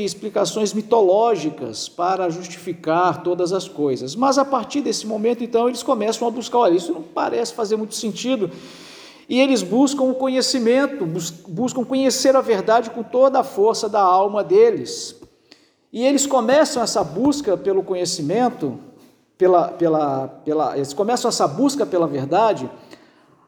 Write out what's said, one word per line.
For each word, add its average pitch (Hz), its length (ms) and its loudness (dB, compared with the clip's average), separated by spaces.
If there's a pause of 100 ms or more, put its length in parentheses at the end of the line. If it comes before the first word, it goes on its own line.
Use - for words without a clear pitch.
explicações 202 680 -2
mitológicas 202 1120 2
para 180 420 -2
justificar 175 920 -2
todas 180 300 0
as 185 120 -2
coisas. 135 480 -4
Mas 262 240 0
a 277 60 4
partir 277 380 -4
desse 226 260 -4
momento, 220 340 -2
então, 233 280 0
eles 247 120 -6
começam 226 460 -2
a 233 40 -2
buscar, 240 280 -4
"Olha, 185 160 4
isso 185 160 -2
não 165 100 -6
parece 233 520 -4
fazer 220 240 -2
muito 214 180 -6
sentido." 214 560 -4 (760)
E 247 100 0
eles 262 240 4
buscam 262 400 2
o 262 120 0
conhecimento, 262 880 0
bus-, 170 260 -6 (160)
buscam 233 380 -4
conhecer 269 500 2
a 262 60 4
verdade 220 480 2
com 240 140 -8
toda 262 360 2
a 240 40 2
força 214 440 0
da 208 140 0
alma 196 420 2
deles. 180 720 2 (800)
E 233 120 0
eles 277 220 2
começam 262 560 2
essa 202 200 0
busca 220 520 0
pelo 196 280 0
conhecimento, 175 960 -2 (600)
pela, 180 320 4
pela, 147 580 0
pela, 147 480 -2
eles 139 160 -4
começam 233 380 0
essa - 180 0
busca 233 380 0
pela 175 200 0
verdade 143 640 0 (800)